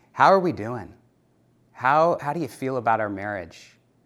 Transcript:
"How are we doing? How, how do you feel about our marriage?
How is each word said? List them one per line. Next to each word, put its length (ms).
"How 200
are 80
we 120
doing? 420
How, 500
how 100
do 80
you 80
feel 300
about 200
our 120
marriage? 640